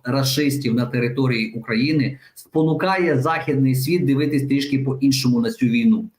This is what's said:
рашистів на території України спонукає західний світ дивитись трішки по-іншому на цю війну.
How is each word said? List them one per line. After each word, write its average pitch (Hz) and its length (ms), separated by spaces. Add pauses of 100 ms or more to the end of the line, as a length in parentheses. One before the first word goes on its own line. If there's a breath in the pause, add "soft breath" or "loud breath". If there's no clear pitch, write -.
рашистів 131 680
на 120 120
території 120 640
України 123 680 (160 loud breath)
спонукає 160 840
західний 135 540
світ 143 300
дивитись 139 440
трішки 139 300
по-іншому 131 640
на 113 100
цю 123 160
війну. 113 380 (140)